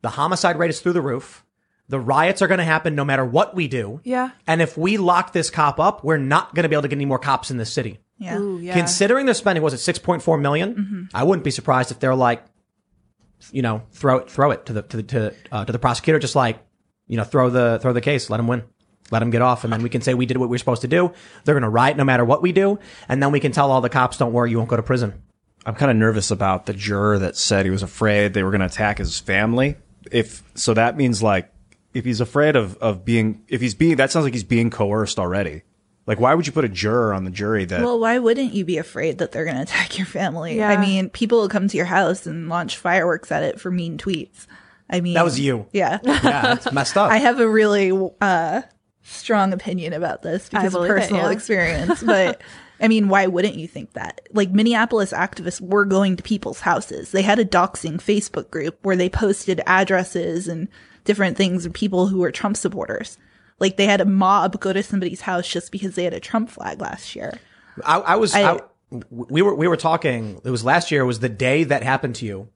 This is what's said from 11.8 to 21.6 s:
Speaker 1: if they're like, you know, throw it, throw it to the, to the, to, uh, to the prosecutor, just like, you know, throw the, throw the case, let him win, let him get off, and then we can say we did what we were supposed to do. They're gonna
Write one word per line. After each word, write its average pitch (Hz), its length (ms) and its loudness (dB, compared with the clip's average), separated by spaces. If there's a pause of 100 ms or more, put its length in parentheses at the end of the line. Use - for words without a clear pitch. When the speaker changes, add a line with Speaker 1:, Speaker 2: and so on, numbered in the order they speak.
Speaker 1:
if 117 80 -10
they're 131 160 2
like, 123 280 2 (1080)
you 135 100 -4
know, 113 200 -2 (100)
throw 135 260 2
it, - 120 -4
throw 139 220 2
it - 140 -4
to 120 80 -10
the, 104 100 -4
to - 140 -8
the, 110 60 -4
to, 107 300 -2 (180)
uh, 104 140 -4
to 117 60 -6
the 117 80 -2
prosecutor, 147 400 2
just - 160 -4
like, 120 240 2 (480)
you 113 100 -6
know, 110 60 0
throw 127 260 2
the, 120 320 4
throw 127 120 0
the 120 80 0
case, 139 280 -2
let 110 100 -2
him 117 80 0
win, 117 160 -2 (480)
let 113 100 2
him 117 80 0
get 117 120 2
off, 123 220 2
and 117 80 -2
then 110 100 -2
we 117 80 -2
can 120 120 -2
say 131 120 0
we 127 120 0
did 127 120 -2
what 127 120 0
we 120 60 -2
were - 40 -2
supposed 120 220 0
to 131 60 -6
do. 175 240 2 (340)
They're 151 100 4
gonna 123 140 0